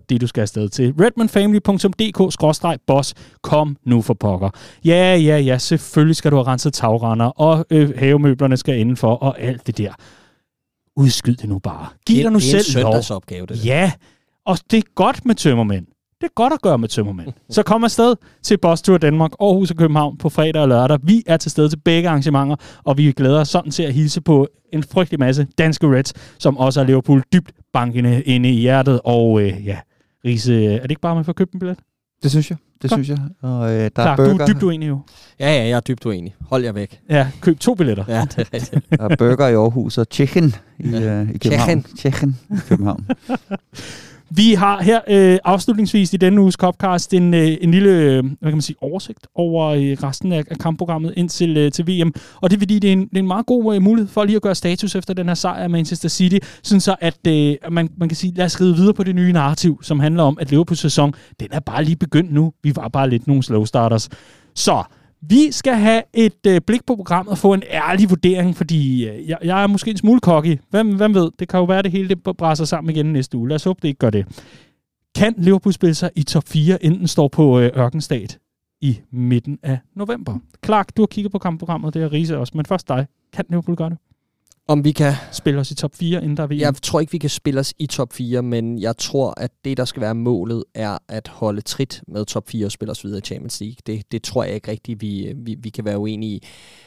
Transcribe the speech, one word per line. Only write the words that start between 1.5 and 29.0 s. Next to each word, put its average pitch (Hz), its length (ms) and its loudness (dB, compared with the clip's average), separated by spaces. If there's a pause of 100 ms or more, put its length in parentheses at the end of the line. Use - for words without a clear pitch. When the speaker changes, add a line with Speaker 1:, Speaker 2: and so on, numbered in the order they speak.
Speaker 1:
punktum 196 340 0
D - 80 -6 (120)
K 185 200 0
skråstreg 156 440 0 (100)
boss. 135 260 0 (300)
Kom 151 420 0
nu 120 160 4
for 113 120 -2
pokker. 98 360 -2 (360)
Ja, 180 300 4
ja, 151 240 4
ja, 127 180 2
selvfølgelig 160 580 0
skal - 160 -2
du 147 40 4
have 127 120 2
renset 131 260 -2
tagrender, 113 520 0
og, 156 440 0
øh, 151 280 4
havemøblerne 135 600 2
skal 127 220 -2
indenfor, 127 340 0
og 135 280 -2
alt 123 260 -6
det 117 100 -6
der. 104 140 -4 (1040)
Udskyd 123 400 2
det 110 140 -8
nu 98 100 -4
bare. 78 280 -10 (180)
Giv 226 100 4
Speaker 2:
Det, 233 80 4
Speaker 1:
dig 226 80 0
nu 214 80 4
Speaker 2:
det 139 140 2
er 196 40 4
en 208 60 2
Speaker 1:
selv 127 200 0
lov. 110 80 2
Speaker 2:
søndagsopgave, 107 540 -4
det 113 120 -10
der. 110 80 -6
Speaker 1:
Ja, 165 260 2 (540)
og 185 120 0 (140)
det 226 60 4
er 214 60 2 (120)
godt 226 300 0
med 233 100 2
tømmermænd. 110 500 0 (360)
Det 349 60 -4
er - 80 -16
godt 254 180 2
at 294 80 -4
gøre 165 160 2
med 226 100 -2
tømmermænd. 98 420 -6 (140)
Speaker 2:
<laughs> - 60 -20
Speaker 1:
Så 208 140 2
kom 226 200 2
afsted 233 320 2 (280)
til 208 140 2
Boss 165 240 2
Tour 185 160 4
Danmark, 156 420 2
Aarhus 190 320 2
og 165 60 -6
København 151 400 2
på 160 120 -4
fredag 156 320 0
og 143 60 4
lørdag. 131 360 4
Vi 220 240 4
er 165 100 4
til 151 140 -8
stede 151 180 2
til 156 160 -4
begge 170 240 2
arrangementer, 143 460 0 (280)
og 139 140 0
vi 147 140 4
glæder 139 280 2
os 147 100 0
sådan 170 220 -2
til 170 120 -4
at 143 100 -2
hilse 151 280 0
på 143 260 4 (260)
en 156 100 -2
frygtelig 170 360 -2
masse 135 280 0 (100)
danske 160 300 0 (100)
Reds, 135 160 -2 (260)
som 139 180 0
også 131 240 0
er - 40 2
Liverpool 131 380 4 (100)
dybt - 180 2 (220)
bankende 123 480 0
inde 127 280 2
i 131 100 4
hjertet. 127 440 2